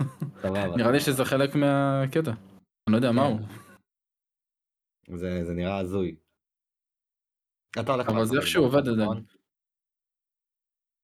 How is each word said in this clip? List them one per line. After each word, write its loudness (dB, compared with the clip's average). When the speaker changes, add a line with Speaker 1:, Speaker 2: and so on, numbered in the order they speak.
Speaker 1:
סבבה, -2
Speaker 2:
<laughs> -4
נראה 4
לי 4
Speaker 1:
סבבה. 0
Speaker 2:
שזה 0
חלק 0
מהקטע. 0
אני -6
לא 6
יודע 2
מה 4
Speaker 1:
כן. 4
Speaker 2:
הוא. 0
Speaker 1:
זה, -4
זה -6
נראה -2
הזוי. -4
אתה -2
הולך 0
Speaker 2:
אבל 0
זה 2
Speaker 1:
לשחק 0
Speaker 2:
איכשהו 2
Speaker 1:
בו, 6
Speaker 2:
עובד 2
עדיין. 0
Speaker 1:
נכון? -6